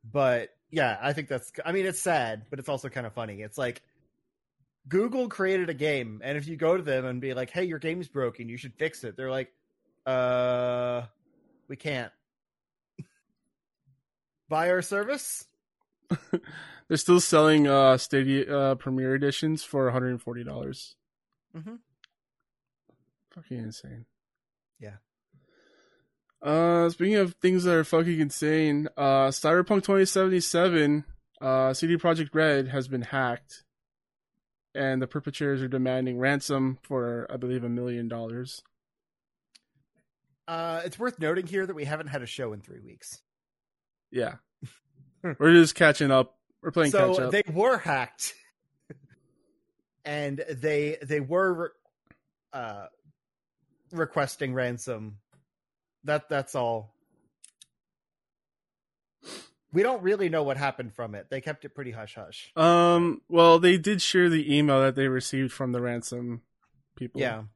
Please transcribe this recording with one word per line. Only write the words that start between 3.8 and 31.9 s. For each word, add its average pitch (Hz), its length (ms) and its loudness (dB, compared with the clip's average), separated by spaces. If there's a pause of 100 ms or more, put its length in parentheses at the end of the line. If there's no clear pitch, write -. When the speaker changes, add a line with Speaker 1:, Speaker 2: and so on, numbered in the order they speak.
Speaker 1:
Google 226 400 0
created 190 420 -2
a 156 40 -4
game, 127 500 -4
and 143 120 -6
if 147 120 -8
you 165 80 -10
go 160 200 0
to 180 60 -4
them 131 220 -2
and 123 160 -6
be 131 140 -6
like, 127 160 -6
"Hey, 180 140 -4
your 170 140 -6
game's 160 300 -8
broken, 120 400 -6
you 117 80 -12
should 120 180 -16
fix 160 300 -6
it," 104 120 -12
they're 131 140 -8
like, 131 220 -6 (520)
"Uh, 123 1000 0 (680)
we 139 80 -12
can't." 131 360 -8 (840)
<laughs> - 80 -16 (1400)
Buy 160 220 0
our 180 120 2
service? 208 640 -6 (640)
Speaker 2:
<laughs> - 200 -4 (580)
They're 156 80 0
still 175 240 6
selling, 156 480 6
uh, 135 280 8
Stadia, 135 580 0
uh, 135 200 2
Premier 131 400 -2
Editions 143 480 0
for 135 240 -2
a 120 60 0
hundred 127 180 0
and 123 100 -6
forty 120 220 -10
dollars. 135 540 -12 (600)
Speaker 1:
Mm-hmm. 196 200 -16 (1500)
Speaker 2:
Fucking 135 280 -14
insane. 117 460 -14 (760)
Speaker 1:
Yeah. 101 160 -18 (1500)
Speaker 2:
Uh, 170 480 2
speaking 180 260 0
of 185 180 2
things 180 300 2
that 175 120 4
are 160 80 4
fucking 165 340 2
insane, 151 800 0
uh, 135 320 4
Cyberpunk 180 560 2
twenty 196 220 4
seventy-seven, 170 1000 2 (360)
uh, 131 320 2
C 165 140 -2
D 170 100 2